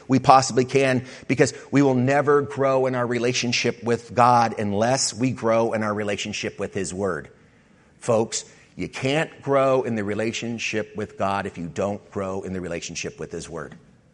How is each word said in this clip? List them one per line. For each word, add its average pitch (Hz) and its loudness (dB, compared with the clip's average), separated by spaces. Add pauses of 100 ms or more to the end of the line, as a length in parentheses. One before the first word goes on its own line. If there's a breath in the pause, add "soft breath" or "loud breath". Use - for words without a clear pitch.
we 131 4
possibly 131 6
can, 127 2 (240 loud breath)
because 131 4 (180 loud breath)
we 139 6
will 135 4
never 135 4
grow 135 0
in 127 -2
our 123 0
relationship 120 -2
with 113 -2
God 120 6
unless 110 0
we 123 -2
grow 113 0
in 110 0
our 107 0
relationship 104 -6
with 98 -6
His 92 -6
Word. 90 -4 (680 soft breath)
Folks, 113 -2 (280 soft breath)
you 87 -6
can't 143 -4
grow 135 2
in 117 -4
the 104 -2
relationship 110 -4
with 104 -8
God 98 -2
if 95 -10
you 85 -8
don't 101 -4
grow 98 -6
in 95 -8
the 92 -6
relationship 85 -8
with 76 -10
His 82 -10
Word. 76 -12 (380)